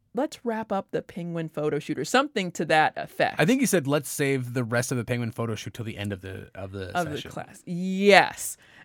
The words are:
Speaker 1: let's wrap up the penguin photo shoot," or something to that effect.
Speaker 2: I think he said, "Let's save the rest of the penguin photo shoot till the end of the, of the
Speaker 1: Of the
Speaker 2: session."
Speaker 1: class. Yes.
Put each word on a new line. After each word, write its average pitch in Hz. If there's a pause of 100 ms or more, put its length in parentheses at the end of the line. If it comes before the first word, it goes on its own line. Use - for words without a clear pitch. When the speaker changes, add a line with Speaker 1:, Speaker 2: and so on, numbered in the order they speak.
(140)
Speaker 1:
let's 277
wrap 220
up 190
the 160
penguin 165
photo 151
shoot," 151
or 147
something 233
to 175
that 156
effect. -
Speaker 2:
I 156
think 254
he 262
said, 151
"Let's 143
save 131
the 127
rest 117
of 131
the 113
penguin 120
photo 113
shoot -
till 110
the 110
end 101
of 92
the, 95
of 95
the 95
Speaker 1:
Of 170
the 147
Speaker 2:
session." -
Speaker 1:
class. -
Yes. 190 (280)